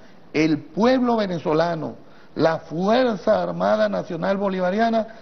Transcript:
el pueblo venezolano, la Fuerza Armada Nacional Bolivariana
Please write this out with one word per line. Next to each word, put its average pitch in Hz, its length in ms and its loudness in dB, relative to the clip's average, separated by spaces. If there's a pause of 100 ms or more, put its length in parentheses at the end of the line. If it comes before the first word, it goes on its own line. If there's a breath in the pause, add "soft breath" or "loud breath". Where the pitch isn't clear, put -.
(340 loud breath)
el 156 260 2
pueblo 240 580 2
venezolano, 165 760 -2 (400 loud breath)
la 160 240 2
Fuerza 208 840 0
Armada 196 460 0
Nacional 180 480 -2
Bolivariana 202 680 0 (140 loud breath)